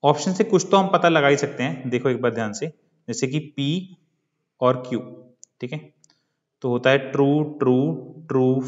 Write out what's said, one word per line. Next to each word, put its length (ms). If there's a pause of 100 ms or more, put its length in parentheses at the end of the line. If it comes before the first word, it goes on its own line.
Option 300
से 120
कुछ 260
तो 60
हम 120
पता 200
लगा 180
ही 100
सकते 260
हैं। 260
देखो 200
एक 120
बार 120
ध्यान 200
से, 140 (400)
जैसे 200
कि 120
पी 580 (640)
और 260
Q, 120 (640)
ठीक 120
है, 60 (840)
तो 60
होता 200
है 80 (140)
true, 320 (160)
true, 180 (520)
true, 380